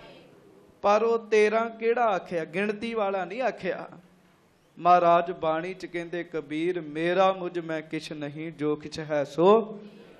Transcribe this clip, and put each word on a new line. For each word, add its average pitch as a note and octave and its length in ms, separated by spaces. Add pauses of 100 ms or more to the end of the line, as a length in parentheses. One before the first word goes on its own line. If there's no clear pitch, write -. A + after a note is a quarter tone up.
(800)
ਪਰ G#3 220
ਉਹ A#3 160
ਤੇਰਾਂ A3 500
ਕਿਹੜਾ A#3 360
ਆਖਿਆ? F3+ 400
ਗਿਣਤੀ G#3 480
ਵਾਲਾ G3 320
ਨਹੀਂ G3+ 160
ਆਖਿਆ। - 480 (920)
ਮਹਾਰਾਜ F3 520
ਬਾਣੀ E3 420
ਚ F3+ 120
ਕਹਿੰਦੇ, E3+ 380
"ਕਬੀਰ, E3 580
ਮੇਰਾ F3 520
ਮੁਝ F3 260
ਮੈਂ D#3+ 220
ਕਿਛ D#3+ 300
ਨਹੀਂ, D3+ 400
ਜੋ D3 240
ਕਿਛ D3 240
ਹੈ D3+ 240
ਸੋ G3 560 (400)